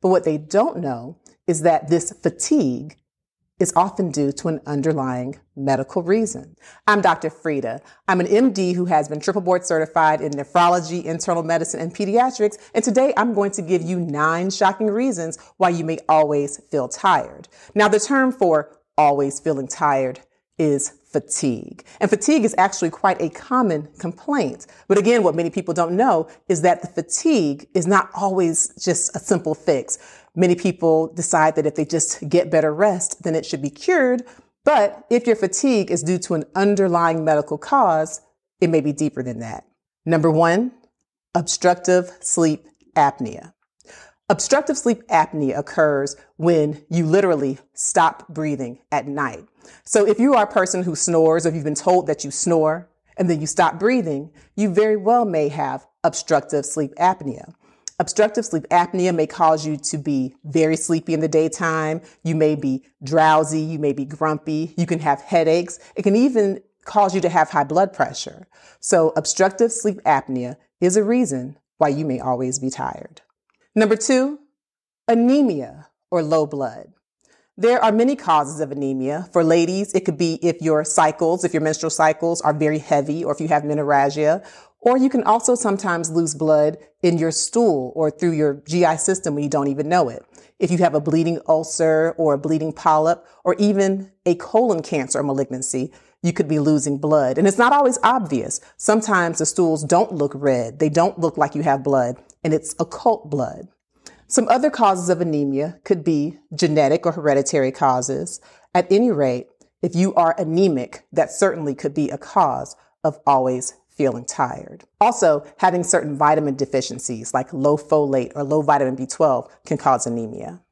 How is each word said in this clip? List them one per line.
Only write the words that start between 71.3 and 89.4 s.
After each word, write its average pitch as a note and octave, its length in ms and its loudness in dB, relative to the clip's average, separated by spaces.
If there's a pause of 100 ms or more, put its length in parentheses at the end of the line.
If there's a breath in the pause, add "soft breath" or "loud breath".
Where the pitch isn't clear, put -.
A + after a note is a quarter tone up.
why D3+ 120 2
you D3 160 -4
may C3 140 -4
always B2+ 400 -4
be C3 100 -4
tired. - 520 -12 (560)
Number G#3+ 200 0
two, C4+ 420 -2 (680)
anemia A#3 840 0 (220)
or F3 100 0
low D#3 240 2
blood. C#3 460 -8 (640)
There A#3 240 2
are A3 100 4
many A#3 260 2
causes D3+ 420 0
of D3 120 -4
anemia. C#3 600 -4
For F3 100 2
ladies, E3+ 520 2
it F#3 100 0
could E3 140 -2
be D#3+ 240 -2
if E3+ 200 0
your D#3 220 2
cycles, E3 600 0
if E3+ 80 -2
your D#3+ 80 0
menstrual D#3 280 -2
cycles E3 520 0
are D3+ 120 0
very D3+ 260 0
heavy, D3 440 -2
or D3 100 -4
if - 60 -8
you D#3 80 -4
have D3 160 0
menorrhagia, D3 800 0 (360 loud breath)
or B3 160 4
you C4 120 4
can B3+ 140 0
also A#3 320 2
sometimes G3 540 -2
lose D#3+ 260 0
blood D3+ 420 2 (240 soft breath)
in F3 160 2
your D#3+ 140 0
stool D#3 640 0
or D#3 160 0
through E3+ 200 0
your D3+ 340 0
G E3+ 180 2
I E3 140 2
system F#3 380 -2
when D3 80 -4